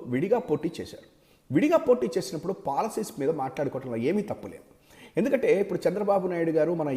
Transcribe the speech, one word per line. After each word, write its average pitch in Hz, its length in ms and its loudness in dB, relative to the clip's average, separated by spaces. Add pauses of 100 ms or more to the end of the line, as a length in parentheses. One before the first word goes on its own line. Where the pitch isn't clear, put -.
విడిగా 170 340 0
పోటీ - 320 -2
చేశారు. - 360 -12 (420)
విడిగా 294 280 4
పోటీ 247 300 4
చేసినప్పుడు 175 540 -4
పాలసీస్ 196 540 -2
మీద 139 200 0
మాట్లాడుకోవటంలో 131 680 -4
ఏమీ 190 220 2
తప్పులేదు. - 420 -10 (520)
ఎందుకంటే 233 320 2 (100)
ఇప్పుడు 196 200 -2
చంద్రబాబు 196 480 2
నాయుడు 170 240 0
గారు, 156 220 4
మన 156 240 -2